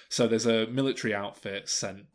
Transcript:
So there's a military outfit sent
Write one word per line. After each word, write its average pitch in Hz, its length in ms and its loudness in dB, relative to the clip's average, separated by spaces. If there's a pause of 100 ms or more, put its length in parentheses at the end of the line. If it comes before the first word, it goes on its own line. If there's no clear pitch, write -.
So 120 180 2
there's 113 180 2
a 113 220 4
military 127 480 0
outfit 101 540 -6
sent 98 460 -4